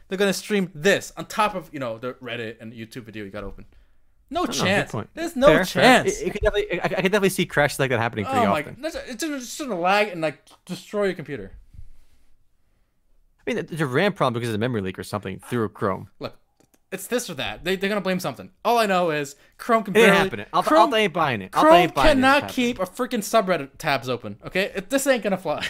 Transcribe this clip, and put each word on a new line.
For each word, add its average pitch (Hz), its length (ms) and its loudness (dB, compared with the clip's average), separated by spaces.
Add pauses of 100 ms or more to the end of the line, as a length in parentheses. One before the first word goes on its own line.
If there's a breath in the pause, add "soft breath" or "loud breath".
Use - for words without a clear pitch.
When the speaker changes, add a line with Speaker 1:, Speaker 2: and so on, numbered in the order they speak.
Speaker 1:
they're 190 80 -6
gonna 196 160 2
stream 196 420 0
this 151 400 2
on 196 100 -10
top 208 300 0
of, 165 160 -10
you 147 80 -12
know, 117 180 -6
the 123 180 -8
Reddit 117 440 -8
and 117 140 -14
YouTube 113 300 -14
video 107 200 -12
you 98 80 -12
got 101 140 -10
open? 98 200 -14 (640)
No 339 140 -4
Speaker 2:
I - 40 -2
don't - 100 -6
know, - 60 -2
good 185 40 0
Speaker 1:
chance. 185 240 0
Speaker 2:
point. - 220 -6
Speaker 1:
There's 330 220 -6
no 247 120 6
Speaker 2:
Fair, 165 180 6
fair. - 180 0
Speaker 1:
chance. 214 380 4
Speaker 2:
It, - 60 -4
it - 40 -4
could 208 100 -6
definitely, 208 400 0
I, - 40 -4
I 180 40 0
could 185 140 -4
definitely 190 260 2
see 180 160 -2
crashes 147 340 0
like 135 100 2
that 120 100 2
happening 113 260 -2
pretty - 140 -2
Speaker 1:
Oh 233 80 4
my 101 140 2
Speaker 2:
often. - 200 -12
Speaker 1:
God. 320 120 -8 (140)
It's, 247 160 -10
it's - 0 -
just 285 360 -8
gonna 233 200 -6
lag 202 300 2
and, 175 100 -10
like, 156 200 -4 (260)
destroy 202 400 -4
your 185 80 0
computer. 131 400 -10 (1900)
Speaker 2:
I 262 60 -2
mean, 190 120 -4
there's 160 160 -6
a 156 40 0
ram 151 260 2
problem 131 220 0
because 117 160 -4
of 110 60 -2
a - 20 0
memory 113 240 0
leak 95 180 -6
or 107 40 -8
something 98 360 -8
through 113 300 -2
Chrome. 101 400 -4 (100)
Speaker 1:
Look, 131 180 -12 (540)
it's 185 160 -10
this 240 220 -4
or 175 60 -10
that. 110 280 -8
They, 185 140 -2
they're 196 100 -4
gonna 208 140 -2
blame 185 180 -2
something. 139 320 -10 (140)
All 233 120 2
I 220 100 2
know 180 240 2
is 147 260 -4 (200 soft breath)
Chrome 226 260 2
can 190 120 -2
Speaker 2:
It 214 40 6
ain't 226 80 10
Speaker 1:
barely 190 100 8
Speaker 2:
happening. 165 340 -2
Alta, 175 160 2
Speaker 1:
Chrome, 311 140 8
Speaker 2:
Alta 294 160 4
ain't 196 160 2
buying 143 280 0
it. 92 140 -8
Alta 175 120 6
Speaker 1:
Chrome 330 120 10
Speaker 2:
ain't 339 140 2
buying 285 160 6
it. 269 120 4
Speaker 1:
cannot 269 220 4
Speaker 2:
It's - 100 -8
Speaker 1:
keep 240 260 0
a 185 60 -2
freaking 247 340 -4
subreddit 185 580 0
tabs 131 320 -2
open, 110 360 -6
okay? 185 300 -2
It, 190 140 -8
this 277 180 0
ain't 247 160 2
gonna 196 140 0
fly. 151 320 -4